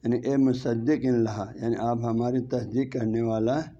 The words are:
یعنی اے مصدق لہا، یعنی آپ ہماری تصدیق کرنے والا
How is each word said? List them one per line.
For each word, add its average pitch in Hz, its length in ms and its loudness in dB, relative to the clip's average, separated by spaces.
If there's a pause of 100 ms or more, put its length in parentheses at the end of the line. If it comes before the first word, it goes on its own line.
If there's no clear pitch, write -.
یعنی 117 200 2
اے 135 140 2
مصدق 131 680 2
لہا، 110 400 2 (160)
یعنی 113 180 0
آپ 117 240 0
ہماری 120 360 0
تصدیق 127 540 -2
کرنے 113 280 0
والا 113 400 0 (180)